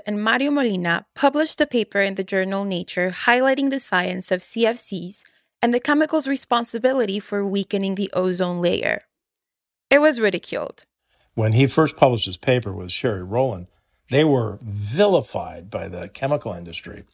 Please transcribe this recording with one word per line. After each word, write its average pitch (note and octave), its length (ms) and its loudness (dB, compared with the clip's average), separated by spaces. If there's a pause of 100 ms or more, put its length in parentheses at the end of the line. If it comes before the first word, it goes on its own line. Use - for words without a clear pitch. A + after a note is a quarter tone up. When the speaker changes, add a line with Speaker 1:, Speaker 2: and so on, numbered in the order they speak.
Speaker 1:
and G#3 160 -4
Mario B3 300 0
Molina F#3+ 520 0 (120)
published D4 440 0
a D4 60 4
paper A3 340 -2
in G3 140 0
the F#3+ 100 -4
journal G3 400 -2
Nature F3+ 460 -2
highlighting C4 600 2
the C4 100 -2
science F#3 500 -2
of F#3 100 0
C - 240 -2
F A#3 140 2
Cs F3+ 460 -10 (380)
and A#3+ 100 2
the B3 80 2
chemical's D4+ 480 2
responsibility A#3+ 920 0
for G3+ 260 -4
weakening G3 500 -2
the G3 180 -4
ozone F3+ 480 0
layer. F3 400 0 (920)
It C#4 100 8
was D4 200 4
ridiculed. - 640 -4 (500)
Speaker 2:
When G#2+ 200 0
he C3 120 6
first D3+ 300 2
published B2 300 4
his F#2 100 -8
paper A#2 380 0
with F2+ 180 -10
Sherry G2+ 320 -4
Rowland, G2+ 420 -2 (440)
they C3+ 120 4
were A#2+ 400 2
vilified A2 1080 -2
by F2+ 180 -6
the F2+ 220 -10
chemical C3+ 420 -4
industry. E2+ 600 -14